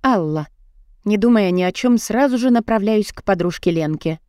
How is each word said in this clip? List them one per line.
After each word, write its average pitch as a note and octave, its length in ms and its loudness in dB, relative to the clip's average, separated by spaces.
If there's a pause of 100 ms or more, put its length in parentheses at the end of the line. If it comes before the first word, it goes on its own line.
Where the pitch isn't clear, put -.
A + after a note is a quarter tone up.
Алла. D#3 460 -2 (560)
Не G#3 140 0
думая G#3+ 320 4
ни F3+ 120 0
о F3+ 100 -2
чём, A#3+ 260 0
сразу B3 400 0
же B3+ 100 0
направляюсь A3 640 0
к - 100 -18
подружке F3+ 480 -2
Ленке. D#3+ 480 -4 (100)